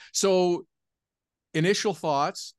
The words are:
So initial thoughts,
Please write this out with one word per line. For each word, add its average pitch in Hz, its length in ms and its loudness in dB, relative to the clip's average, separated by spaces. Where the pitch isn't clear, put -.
So 180 540 2
initial 185 400 0
thoughts, 151 640 -4